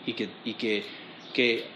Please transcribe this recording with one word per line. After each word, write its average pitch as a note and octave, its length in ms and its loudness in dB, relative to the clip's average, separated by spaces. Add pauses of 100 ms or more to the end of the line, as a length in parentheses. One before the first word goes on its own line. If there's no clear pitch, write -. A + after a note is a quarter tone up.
y A2+ 80 0
que, G#2+ 140 -2 (160)
y A2 100 -2
que, G#2+ 280 2 (500)
que A#2 440 6